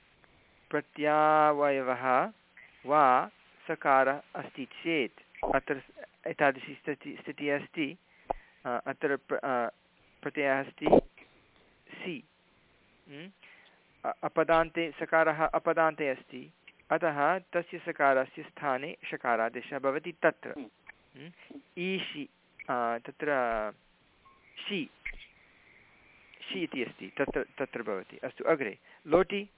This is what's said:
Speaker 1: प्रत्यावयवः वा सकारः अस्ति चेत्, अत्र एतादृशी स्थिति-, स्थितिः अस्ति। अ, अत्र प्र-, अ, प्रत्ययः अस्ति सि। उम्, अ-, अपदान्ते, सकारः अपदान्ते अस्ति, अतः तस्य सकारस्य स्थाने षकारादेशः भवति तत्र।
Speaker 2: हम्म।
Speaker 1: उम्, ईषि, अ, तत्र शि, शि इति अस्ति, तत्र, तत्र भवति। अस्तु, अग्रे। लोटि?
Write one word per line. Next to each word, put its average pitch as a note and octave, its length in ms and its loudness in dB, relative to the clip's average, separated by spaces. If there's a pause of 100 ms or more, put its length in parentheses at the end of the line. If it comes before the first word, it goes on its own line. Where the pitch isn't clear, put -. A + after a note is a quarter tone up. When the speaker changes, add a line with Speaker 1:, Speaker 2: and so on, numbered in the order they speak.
(680)
Speaker 1:
प्रत्यावयवः D3 1600 4 (540)
वा C#3+ 440 6 (380)
सकारः C#3 540 4 (140)
अस्ति C3+ 300 -10
चेत्, - 800 -4 (100)
अत्र C3+ 260 -2 (460)
एतादृशी C#3 460 0
स्थिति-, - 500 -10
स्थितिः D3 360 -4
अस्ति। D3 380 -6 (680)
अ, B2 220 -4
अत्र C#3 280 -2
प्र-, - 220 -6
अ, B2 320 -2 (520)
प्रत्ययः C#3 420 -2
अस्ति C3 220 -12 (1080)
सि। D#3+ 300 -10 (840)
उम्, D#3 220 -18 (760)
अ-, - 180 -6
अपदान्ते, E3 760 0
सकारः D#3+ 460 2
अपदान्ते D#3 640 0
अस्ति, C3 440 -10 (360)
अतः D#3+ 500 2
तस्य F3 400 -6
सकारस्य C#3 640 2
स्थाने C#3+ 640 -6
षकारादेशः A#2+ 760 -2
भवति D3 320 -2
तत्र। - 380 0
Speaker 2:
हम्म। - 760 -16
Speaker 1:
उम्, - 340 -20 (180)
ईषि, F3+ 520 -6 (320)
अ, A#2 360 -2
तत्र D3 340 -6 (1400)
शि, F3 220 -4 (1500)
शि F#3 220 -6
इति C#3 200 -4
अस्ति, - 240 -10 (100)
तत्र, C3+ 280 -2 (120)
तत्र B2 260 -8
भवति। G2 340 -8
अस्तु, - 260 -10
अग्रे। C3+ 340 0 (300)
लोटि? F#3+ 500 0